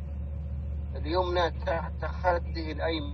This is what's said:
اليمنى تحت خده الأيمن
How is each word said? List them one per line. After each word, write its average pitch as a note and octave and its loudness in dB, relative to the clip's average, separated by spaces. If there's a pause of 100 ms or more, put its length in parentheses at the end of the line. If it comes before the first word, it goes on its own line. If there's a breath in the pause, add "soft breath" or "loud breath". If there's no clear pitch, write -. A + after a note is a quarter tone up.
(960)
اليمنى F3 2
تحت E3 -2
خده E3 0
الأيمن D#3 2